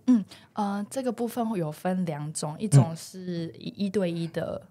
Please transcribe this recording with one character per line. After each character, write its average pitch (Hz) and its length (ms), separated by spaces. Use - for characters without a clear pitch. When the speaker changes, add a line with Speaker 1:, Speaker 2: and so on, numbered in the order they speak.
Speaker 1:
嗯， 233 160
呃， 202 360
这 262 140
个 247 80
部 233 160
分 226 180
会 220 140
有 156 100
分 185 360
两 151 260
种， 156 260
一 220 80
种 165 300
是 175 640
一-， - 120
Speaker 2:
嗯。 - 40
Speaker 1:
一 196 140
对 190 200
一 165 180
的， 165 440